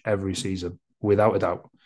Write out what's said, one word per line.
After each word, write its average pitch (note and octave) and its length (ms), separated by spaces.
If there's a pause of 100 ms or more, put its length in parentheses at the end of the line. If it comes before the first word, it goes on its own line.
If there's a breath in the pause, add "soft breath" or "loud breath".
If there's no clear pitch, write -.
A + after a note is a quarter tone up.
every G2 300
season, F#2 460 (200)
without G#2 360
a - 20
doubt, F2+ 320 (140 soft breath)